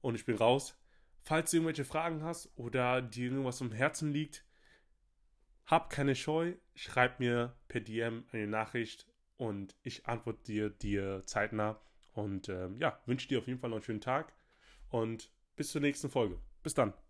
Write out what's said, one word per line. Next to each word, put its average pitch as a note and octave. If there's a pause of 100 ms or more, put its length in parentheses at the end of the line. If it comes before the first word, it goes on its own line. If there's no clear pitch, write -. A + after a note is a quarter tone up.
und B2
ich G#2+
bin A#2
raus. B2 (420)
Falls D#3+
du E3+
irgendwelche D#3+
Fragen D#3+
hast E3
oder B2
dir B2
irgendwas C3
am B2
Herzen D3
liegt, D3+ (1200)
hab D#3+
keine C#3
Scheu, E3 (200)
schreib -
mir A#2+ (120)
per A#2
D A2
M A#2
eine G#2+
Nachricht A2 (300)
und G2+
ich -
antworte A#2
dir, G#2+
dir G2
zeitnah. G#2+ (320)
Und, G2
ähm, F#2
ja, D#3
wünsche B2+
dir C3
auf -
jeden B2+
Fall A#2+
noch A2
einen G#2
schönen A2
Tag C#3 (540)
und A2+ (240)
bis C#3+
zur D3+
nächsten C#3+
Folge. G#2+ (220)
Bis D#3
dann. A2+ (140)